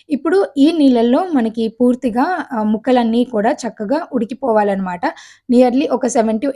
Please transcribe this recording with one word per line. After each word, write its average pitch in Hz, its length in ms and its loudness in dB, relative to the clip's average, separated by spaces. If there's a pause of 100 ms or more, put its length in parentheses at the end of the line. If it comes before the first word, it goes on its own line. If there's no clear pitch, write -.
ఇప్పుడు 330 380 0 (100)
ఈ 285 140 6
నీళ్ళల్లో 269 600 2
మనకి 226 340 -2
పూర్తిగా, 247 840 -2
ఆ, 214 120 -4
ముక్కలన్నీ 226 600 0
కూడా 226 280 -2
చక్కగా 247 640 -6
ఉడికిపోవాలన్నమాట. 202 880 -2 (500)
Nearly 254 360 4
ఒక 254 200 -2
సెవెన్ 220 320 0
to 277 160 -4